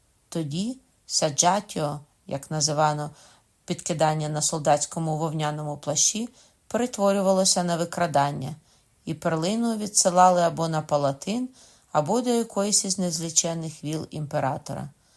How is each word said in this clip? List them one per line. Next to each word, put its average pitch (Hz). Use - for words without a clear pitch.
Тоді 170
саджатіо, 160
як -
називано 151
підкидання 156
на 151
солдатському 156
вовняному 151
плащі, 180
перетворювалося 196
на 170
викрадання, 147
і 156
перлину 208
відсилали 185
або 165
на 160
палатин, 156
або 165
до 247
якоїсь 214
із 190
незліченних 165
віл 156
імператора. 143